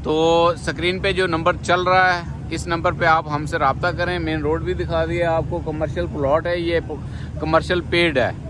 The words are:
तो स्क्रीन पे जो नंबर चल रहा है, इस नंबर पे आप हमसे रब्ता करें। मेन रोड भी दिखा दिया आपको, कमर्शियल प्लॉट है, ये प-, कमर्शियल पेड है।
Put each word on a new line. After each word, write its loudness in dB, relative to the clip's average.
तो 4
स्क्रीन -2
पे 0
जो 0
नंबर 2
चल 2
रहा 4
है, -2
इस -6
नंबर 0
पे -2
आप 4
हमसे -4
रब्ता 0
करें। -2
मेन -2
रोड -2
भी -4
दिखा -2
दिया 0
आपको, -2
कमर्शियल -4
प्लॉट 0
है, -2
ये 0
प-, -8
कमर्शियल 2
पेड 2
है। 2